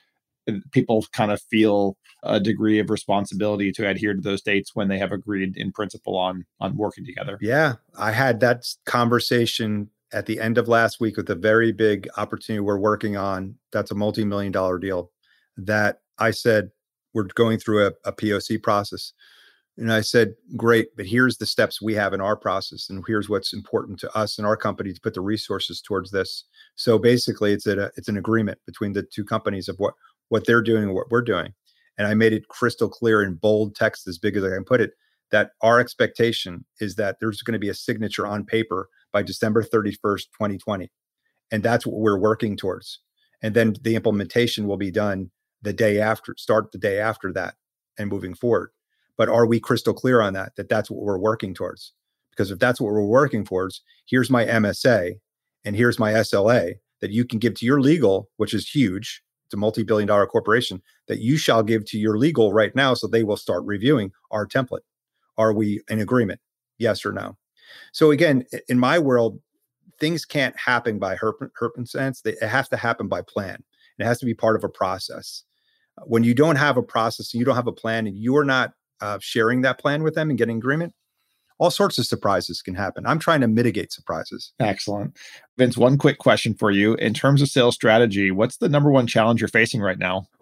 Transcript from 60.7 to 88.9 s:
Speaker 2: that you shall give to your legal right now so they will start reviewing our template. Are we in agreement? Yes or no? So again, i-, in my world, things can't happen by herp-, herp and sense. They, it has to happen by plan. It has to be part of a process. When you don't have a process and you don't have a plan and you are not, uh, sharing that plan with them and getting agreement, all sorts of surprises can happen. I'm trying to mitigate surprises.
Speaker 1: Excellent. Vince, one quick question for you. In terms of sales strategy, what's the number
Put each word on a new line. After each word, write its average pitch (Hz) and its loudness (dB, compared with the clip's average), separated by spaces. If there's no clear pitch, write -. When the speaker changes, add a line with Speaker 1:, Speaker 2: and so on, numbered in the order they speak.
Speaker 2:
that 110 -4
you 123 2
shall 120 4
give 107 0
to 113 -6
your 107 2
legal 117 4
right 107 4
now 131 2
so 117 -2
they 113 2
will 101 0
start - -4
reviewing 101 0
our 107 -4
template. - -4
Are 110 4
we 104 0
in 110 -2
agreement? 107 0
Yes 107 0
or 101 -4
no? 101 -10
So 156 6
again, 143 4
i-, - -12
in 123 2
my 135 4
world, 120 2
things 156 -2
can't 135 -2
happen 120 0
by 95 -4
herp-, 107 -6
herp 117 -2
and 123 -10
sense. 135 -6
They, 110 -2
it 107 -4
has 131 0
to 120 -2
happen 113 -4
by 92 -2
plan. 98 -8
It 101 -4
has 120 0
to 131 -8
be 113 -2
part 110 2
of 104 -2
a 98 -4
process. - -8
When 117 2
you 120 4
don't 151 4
have 139 2
a 123 4
process - -4
and 117 -4
you 123 0
don't 123 2
have 120 -2
a 107 -2
plan 113 -4
and 98 -10
you 120 0
are 147 4
not, 127 0
uh, 104 -6
sharing 120 2
that 127 2
plan 147 -2
with 156 -2
them 156 0
and 120 0
getting 117 -4
agreement, 147 -2
all 175 4
sorts - 0
of 123 0
surprises 98 -2
can 92 -10
happen. 92 -8
I'm 143 0
trying 156 2
to 123 2
mitigate 110 0
surprises. - -10
Speaker 1:
Excellent. 101 -4
Vince, 123 2
one 131 6
quick 139 4
question 110 2
for 104 0
you. 104 4
In 113 0
terms 139 4
of 139 4
sales 120 4
strategy, 107 4
what's 107 0
the 240 -2
number 147 4